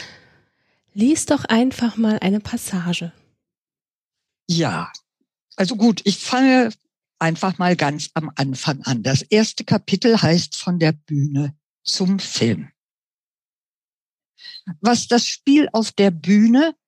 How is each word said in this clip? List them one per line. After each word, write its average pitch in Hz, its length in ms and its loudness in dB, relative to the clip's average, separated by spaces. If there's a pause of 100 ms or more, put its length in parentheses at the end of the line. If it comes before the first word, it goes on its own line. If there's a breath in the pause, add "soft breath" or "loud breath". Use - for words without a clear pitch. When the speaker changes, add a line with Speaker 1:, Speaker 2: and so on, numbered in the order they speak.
(960 loud breath)
Speaker 1:
Lies 254 320 0
doch 285 180 -2
einfach 240 520 0
mal 214 240 0
eine 196 200 0
Passage. 175 720 -6 (1400)
Speaker 2:
Ja, 139 440 -2 (640)
also 196 200 -2
gut, 214 280 2
ich 202 140 0
fange 254 520 2 (480)
einfach 165 400 -2
mal 180 180 2
ganz 147 380 -2
am 156 200 -6
Anfang 139 480 -4
an. 123 200 -4
Das 131 200 0
erste 220 420 0
Kapitel 220 560 0
heißt 165 360 0
Von 180 220 -4
der 160 140 2
Bühne 147 640 -4 (300)
zum 190 340 0
Film. - 520 -4 (2000 loud breath)
Was 226 280 0
das 233 180 2
Spiel 285 460 2
auf 220 200 -2
der 202 180 4
Bühne 214 640 4 (140)